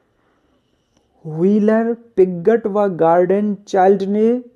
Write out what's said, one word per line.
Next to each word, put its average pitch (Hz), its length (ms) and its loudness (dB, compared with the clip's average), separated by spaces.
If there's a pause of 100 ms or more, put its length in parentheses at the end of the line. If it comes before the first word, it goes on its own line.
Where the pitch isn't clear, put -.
(1300)
व्हीलर, 214 680 0
पिगट 190 720 -2
व 202 220 -2
गार्डन 180 680 0
चाइल्ड 190 480 0
ने 220 420 -2 (100)